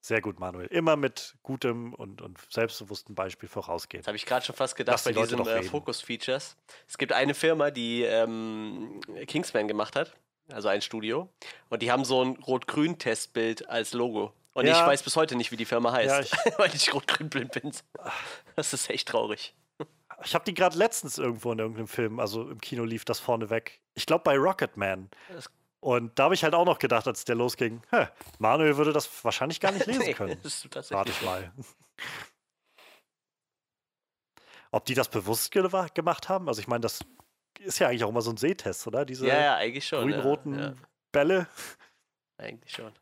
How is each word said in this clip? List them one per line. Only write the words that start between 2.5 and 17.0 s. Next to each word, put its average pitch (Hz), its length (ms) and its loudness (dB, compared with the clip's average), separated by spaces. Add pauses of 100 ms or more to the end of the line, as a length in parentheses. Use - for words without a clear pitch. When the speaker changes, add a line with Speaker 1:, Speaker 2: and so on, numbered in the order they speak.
Speaker 1:
Beispiel 95 340 -6
vorausgehen. - 540 -8
Speaker 2:
Jetzt - 60 -8
hab 107 80 -4
ich - 100 -8
grad 127 180 2
schon - 120 -6
fast 131 200 -2
gedacht 120 180 2
Speaker 1:
Lass 120 100 2
die 127 60 2
Speaker 2:
bei 117 40 0
Speaker 1:
Leute 110 140 2
Speaker 2:
diesem, 123 120 -2
Speaker 1:
doch - 80 0
Speaker 2:
äh, 113 100 2
Speaker 1:
reden. 92 120 -2
Speaker 2:
Focus-Features. - 880 -6 (300)
Es - 100 -14
gibt 127 160 0
eine 139 220 4
Firma, 160 340 4
die, 120 320 -2
ähm, 110 1000 -2 (280)
Kingsman 117 400 0
gemacht 104 280 -2
hat, 147 200 -4 (360)
also 107 180 -2
ein 101 120 2
Studio, 113 480 -4 (400)
und 117 140 -4
die 120 80 2
haben 135 120 4
so 127 220 4
ein 131 120 -2
Rot-Grün-Testbild 123 1300 -2
als 113 240 -4
Logo. 117 400 -2 (200)
Und 127 120 2
ich 151 60 8
Speaker 1:
Ja. 170 160 8
Speaker 2:
weiß 139 160 4
bis - 120 -2
heute 156 200 2
nicht, 113 160 0
wie 120 60 -8
die 110 80 -2
Firma 120 260 2
heißt, 120 180 4
Speaker 1:
Ja, 139 120 4
ich - 100 -4
Speaker 2:
<laughs> - 280 0
weil 175 160 4
ich - 180 2
Rot-Grün 151 360 -2